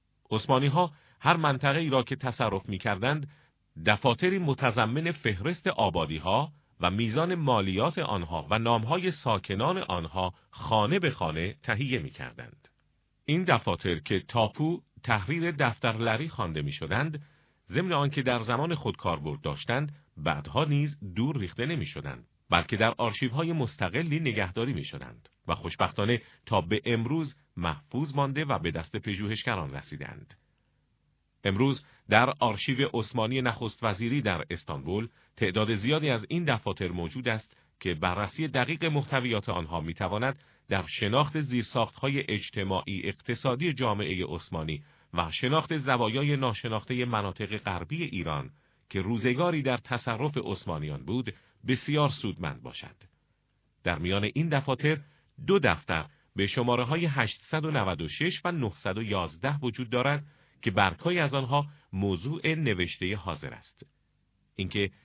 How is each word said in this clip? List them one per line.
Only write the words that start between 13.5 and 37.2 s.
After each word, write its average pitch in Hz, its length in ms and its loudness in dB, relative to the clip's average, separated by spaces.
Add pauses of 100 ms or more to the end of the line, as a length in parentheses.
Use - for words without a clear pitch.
که 92 220 0
تاپو، 147 640 0 (200)
تحریر 139 480 0
دفترلری 117 800 0
خوانده 82 340 -2
می‌شدند، 95 600 -2 (460)
ضمن 170 240 0
آنکه 143 300 2
در 123 160 2
زمان 123 360 0
خود 131 220 -2
کاربرد 76 440 -2
داشتند، 123 560 -2 (200)
بعدها 78 480 0
نیز 143 500 0
دور 127 240 0
ریخته 104 280 -4
نمی‌شدند، 73 600 -6 (240)
بلکه 85 260 4
در 110 220 4
آرشیوهای 127 540 0
مستقلی 143 680 0
نگهداری 110 520 0
می‌شدند 64 560 -8 (200)
و 82 60 4
خوشبختانه 101 680 0 (240)
تا 104 140 4
به 90 240 0
امروز 120 520 0 (200)
محفوظ 120 580 -4
مانده 139 300 0
و 135 140 0
به 82 120 0
دست 82 260 -6
پژوهشگران 101 800 -4
رسیدند. 71 600 -12 (1120)
امروز 117 400 2 (240)
در 113 220 8
آرشیو 120 640 0
عثمانی 113 480 0
نخست 117 420 -4
وزیری 117 380 0
در 95 280 0
استانبول 85 580 -4 (280)
تعداد 107 380 2
زیادی 143 360 0
از 110 180 -2
این 175 160 -2
دفاتر 107 440 0
موجود 87 400 -4